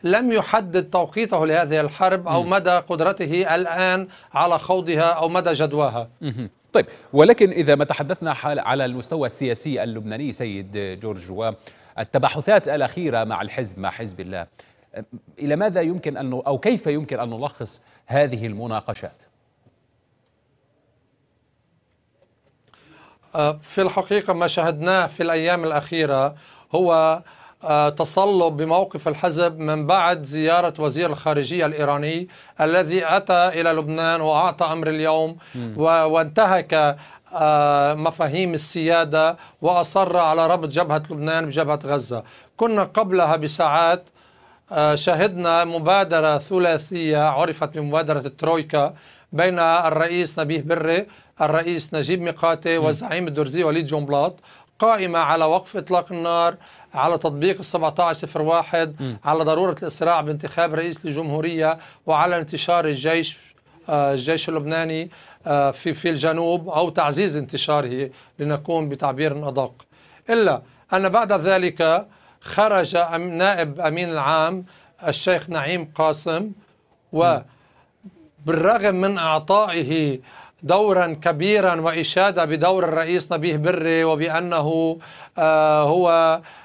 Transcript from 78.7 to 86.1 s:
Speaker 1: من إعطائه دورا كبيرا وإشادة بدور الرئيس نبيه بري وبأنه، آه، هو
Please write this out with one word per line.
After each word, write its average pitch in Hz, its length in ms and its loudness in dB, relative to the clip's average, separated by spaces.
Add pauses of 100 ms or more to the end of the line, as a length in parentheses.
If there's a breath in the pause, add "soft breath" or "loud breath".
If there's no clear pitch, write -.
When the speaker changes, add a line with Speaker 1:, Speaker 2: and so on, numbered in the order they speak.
Speaker 1:
من 190 220 -2
إعطائه 160 1040 0 (440 loud breath)
دورا 180 440 2 (140)
كبيرا 175 600 2
وإشادة 170 640 0
بدور 170 380 2
الرئيس 165 480 -2
نبيه 160 260 -2
بري 165 460 0
وبأنه، 165 920 0 (400 loud breath)
آه، 156 460 4
هو 165 580 4 (240 loud breath)